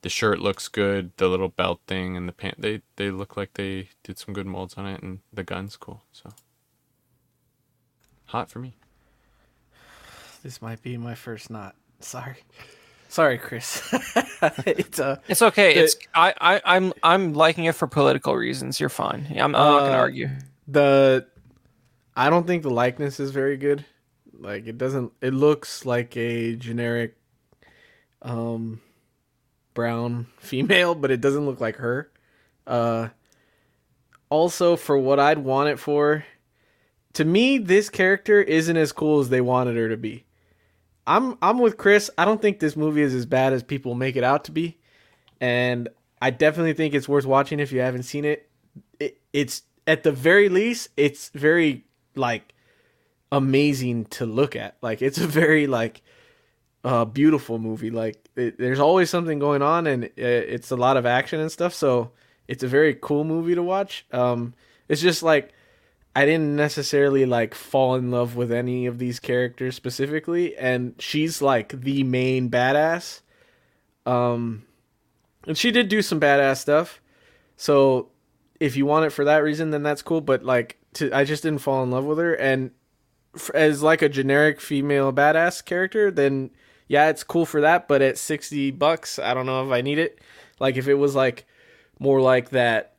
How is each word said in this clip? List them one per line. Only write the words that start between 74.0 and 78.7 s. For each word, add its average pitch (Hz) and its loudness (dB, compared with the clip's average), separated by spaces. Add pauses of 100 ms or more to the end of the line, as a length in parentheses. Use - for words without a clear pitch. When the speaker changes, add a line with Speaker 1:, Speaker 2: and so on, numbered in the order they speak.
Speaker 2:
Um, 120 -2 (800)
and 160 -6
she 240 0
did 233 2
do 208 0
some 160 -2
badass 139 4
stuff. 151 -2 (560)
So 135 2 (500)
if 139 0